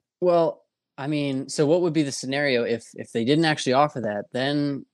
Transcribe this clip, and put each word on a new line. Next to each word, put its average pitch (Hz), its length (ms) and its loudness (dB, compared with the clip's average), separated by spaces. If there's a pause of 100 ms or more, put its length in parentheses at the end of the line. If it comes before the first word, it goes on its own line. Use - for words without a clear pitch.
(200)
Well, 170 420 2 (340)
I 139 100 -8
mean, 139 420 -2
so 151 180 0
what 165 140 4
would 170 120 0
be 156 100 2
the 139 100 -2
scenario 135 500 0
if, 117 320 -4
if 110 180 -14
they 117 120 -2
didn't 151 200 4
actually 151 280 0
offer 143 280 2
that? 104 320 -4
Then 143 600 -4